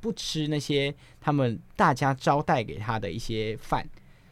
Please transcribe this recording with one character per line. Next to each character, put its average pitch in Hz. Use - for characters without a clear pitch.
不 220
吃 -
那 151
些 143
他 151
们 131
大 156
家 139
招 147
待 143
给 -
他 110
的 98
一 90
些 110
饭， -